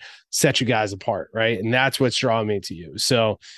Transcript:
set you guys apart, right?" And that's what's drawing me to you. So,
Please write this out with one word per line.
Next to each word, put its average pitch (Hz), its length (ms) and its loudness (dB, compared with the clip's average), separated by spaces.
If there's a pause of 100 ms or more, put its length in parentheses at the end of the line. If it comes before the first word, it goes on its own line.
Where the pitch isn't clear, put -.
(300)
set - 300 2
you 123 60 -2
guys 110 260 0
apart, 98 420 -6
right?" 113 240 0
And 113 160 0
that's 131 240 2
what's 123 200 2
drawing 113 280 0
me 104 140 -2
to - 140 -12
you. 82 240 -14
So, 110 420 0 (180)